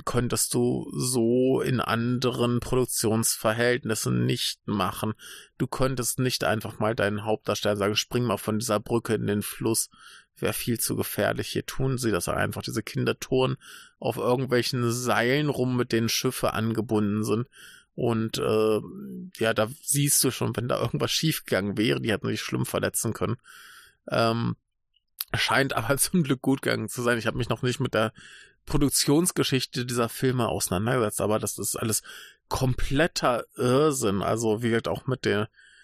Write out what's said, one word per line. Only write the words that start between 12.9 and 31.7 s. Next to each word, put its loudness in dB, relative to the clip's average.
turnen 0
auf -4
irgendwelchen 0
Seilen 2
rum, 0
mit 0
denen 4
Schiffe 0
angebunden 0
sind. 0
Und, -2
äh, 2
ja, 2
da 0
siehst 2
du 2
schon, -2
wenn -4
da 0
irgendwas -2
schiefgegangen 0
wäre, 2
die -2
hätten 0
sich -2
schlimm -2
verletzen -2
können. -2
Ähm, 0
scheint 2
aber 0
<laughs> -2
zum 2
Glück 0
gut 2
gegangen 0
zu -6
sein. 4
Ich -2
hab 0
mich -2
noch -2
nicht 0
mit 0
der 2
Produktionsgeschichte 2
dieser 0
Filme 0
auseinandersetzt, 0
aber 2
das -6
ist -4